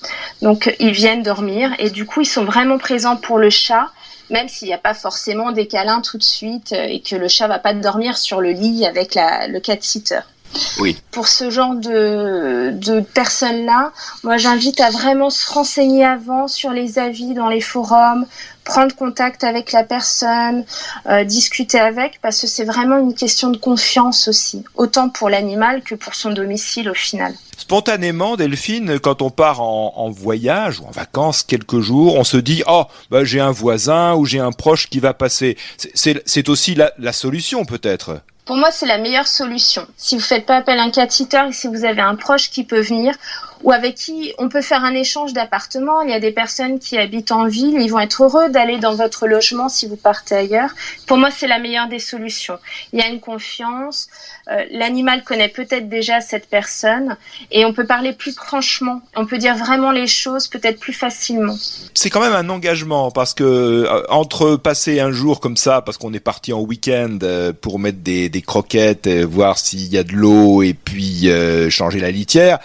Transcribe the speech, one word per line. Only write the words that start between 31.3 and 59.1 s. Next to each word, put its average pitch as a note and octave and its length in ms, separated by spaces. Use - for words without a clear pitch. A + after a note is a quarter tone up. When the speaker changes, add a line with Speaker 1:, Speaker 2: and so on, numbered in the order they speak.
Speaker 2:
quelques A#2+ 380
jours, C#3 340
on C#3 100
se C3 140
dit : « C#3+ 300
Oh, E3 160
bah, C3 140
j'ai C3 160
un C#3 120
voisin B2 640
ou D#3 120
j'ai C3 140
un B2 120
proche - 360
qui C#3 120
va C3 160
passer. » C3 420
C'est, - 180
c'est, D3 320
c'est - 200
aussi D3 280
la, D3+ 240
la A#2+ 120
solution E3 540
peut-être. F#2 560
Speaker 1:
Pour B3+ 120
moi, D#4 140
c'est - 140
la A3 120
meilleure B3+ 320
solution. A#3+ 640
Si - 200
vous A3+ 60
faites A3 240
pas C4 120
appel B3+ 200
à A#3 60
un A#3 80
cat-sitter C4+ 560
et B3+ 60
si - 160
vous A3+ 160
avez G#3+ 160
un G3+ 140
proche C#4 340
qui B3 160
peut A3 160
venir, A3+ 340
ou B3+ 80
avec B3 240
qui D#4+ 440
on B3+ 100
peut C#4+ 120
faire C4 220
un B3+ 100
échange C4 380
d'appartements. C4 680
Il D4 80
y A#3 40
a A3 60
des G#3+ 140
personnes B3+ 460
qui B3 180
habitent G#3+ 340
en A3+ 160
ville, C4+ 320
ils A3+ 80
vont A3 120
être G#3+ 240
heureux D4+ 260
d'aller A#3+ 280
dans A3 160
votre A3+ 320
logement A3 440
si A#3 180
vous G#3 80
partez G#3 400
ailleurs. G#3+ 360
Pour C4 80
moi, C4+ 160
c'est C#4 160
la A#3 120
meilleure A#3+ 280
des A#3 120
solutions. A3 580
Il A#3 80
y - 20
a A3+ 60
une A#3 140
confiance, A#3+ 880
euh, G3+ 200
l'animal B3+ 520
connaît G#3+ 240
peut-être A#3+ 400
déjà A3+ 320
cette G#3+ 300
personne A3 640
et A3 120
on A3+ 80
peut A3+ 140
parler B3 260
plus C4 240
franchement. B3+ 640